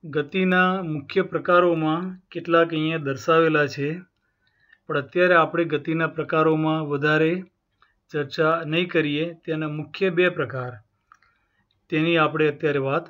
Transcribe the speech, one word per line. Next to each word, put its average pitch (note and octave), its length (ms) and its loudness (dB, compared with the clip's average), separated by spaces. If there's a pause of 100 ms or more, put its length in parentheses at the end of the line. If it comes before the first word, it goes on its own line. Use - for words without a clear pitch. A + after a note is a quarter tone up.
ગતિના F#3 680 0 (140)
મુખ્ય D#3 380 -4
પ્રકારોમાં E3+ 760 2 (300)
કેટલાક E3 420 2
અહીંયા D#3 320 -2
દર્શાવેલા D#3 680 2
છે, C#3+ 120 -4 (1000)
પણ D3+ 100 -2
અત્યારે F3+ 380 2
આપણે E3 280 2
ગતિના D#3+ 520 -2
પ્રકારોમાં D#3 720 0
વધારે D3+ 420 2 (800)
ચર્ચા D#3 400 -2 (200)
નહીં F3 200 -2
કરીએ. D3+ 340 0 (200)
તેના D#3 320 -4
મુખ્ય D#3 400 -4
બે F3+ 120 4
પ્રકાર, B2+ 440 -6 (1160)
તેની E3 340 2
આપણે D3+ 280 2
અત્યારે C#3+ 360 -2
વાત D#3+ 220 -2